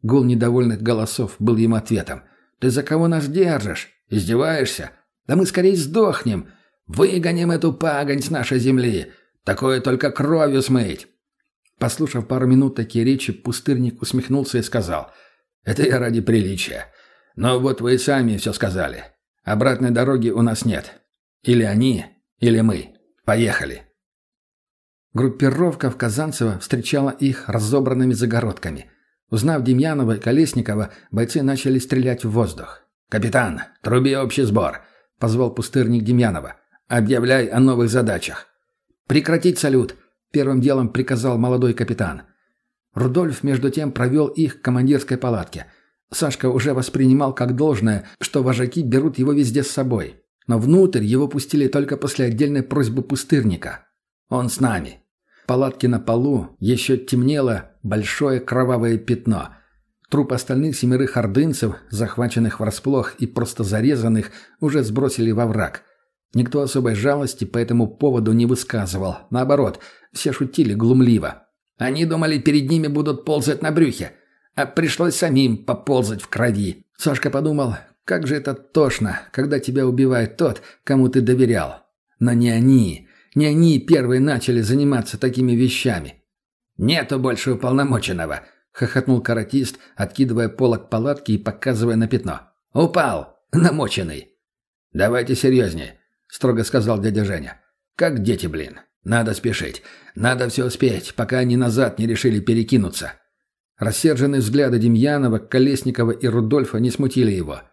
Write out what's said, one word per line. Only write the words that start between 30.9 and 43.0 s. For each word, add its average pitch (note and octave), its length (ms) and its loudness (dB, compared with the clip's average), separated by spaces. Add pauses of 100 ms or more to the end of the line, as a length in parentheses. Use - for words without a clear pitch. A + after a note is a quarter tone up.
бойцы A#2 320 -2
начали C3+ 360 0
стрелять B2+ 460 -2
в A2 60 -2
воздух. G2 580 -4 (220)
"Капитан, A2 520 -2 (200)
труби B2+ 320 2
общий C3+ 280 -2
сбор", — G#2 400 0 (360)
позвал A#2 360 0
пустырник A#2+ 500 0
Демьянова. A2 520 0 (320)
"Объявляй A#2+ 580 2
о A#2 120 -2
новых B2 300 4
задачах". G#2+ 600 -2 (580)
"Прекратить D#3+ 520 2
салют", — C3 360 0 (360)
первым C3+ 300 0
делом C3 300 2
приказал B2 480 -2
молодой B2 340 2
капитан. G#2+ 500 -4 (720)
Рудольф, C3 500 -2